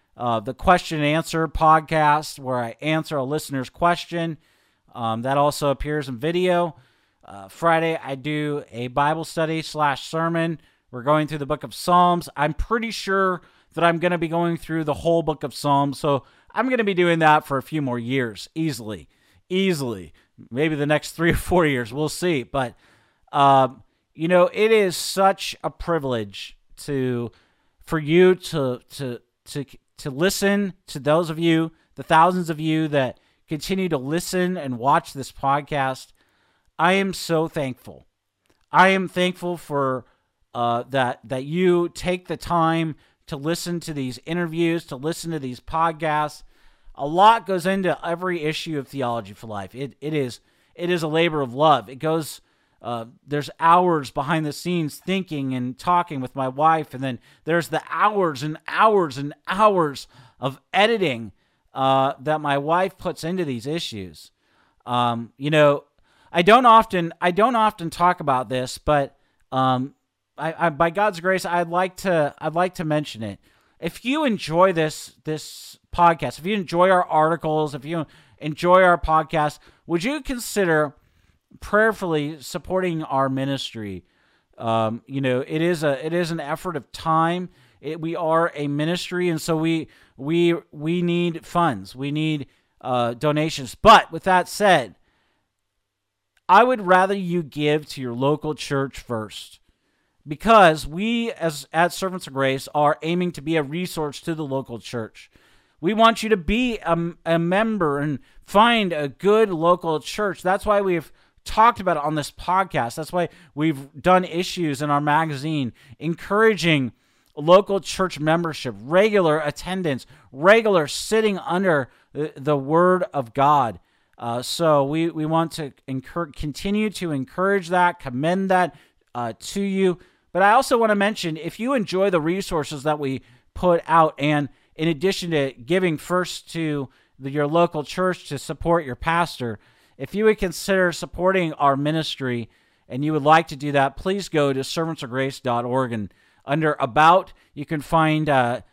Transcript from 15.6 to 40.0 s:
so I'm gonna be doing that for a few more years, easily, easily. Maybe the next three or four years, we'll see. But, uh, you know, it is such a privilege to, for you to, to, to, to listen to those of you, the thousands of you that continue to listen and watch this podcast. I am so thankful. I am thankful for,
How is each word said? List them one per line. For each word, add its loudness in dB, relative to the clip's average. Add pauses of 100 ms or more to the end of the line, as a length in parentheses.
so 0 (280)
I'm -2
gonna 0
be 0
doing 2
that 4
for -2
a -2
few -6
more -4
years, -4
easily, -6 (400)
easily. -2 (380)
Maybe 0
the -2
next 0
three 0
or 0
four 2
years, -2
we'll -4
see. -2
But, -6 (580)
uh, 6 (440)
you -6
know, 6
it 2
is 2
such 0
a -4
privilege -6 (200)
to, -4 (480)
for -4
you 6
to, -4 (160)
to, -10 (260)
to, -8 (340)
to -10
listen 0 (160)
to -12
those 2
of -8
you, 2 (240)
the -14
thousands 4
of -4
you 0
that -2 (260)
continue -4
to 0
listen -2
and -8
watch 0
this -12
podcast. -4 (720)
I 4
am 0
so -2
thankful. -10 (640)
I 8
am 0
thankful -4
for, -4 (480)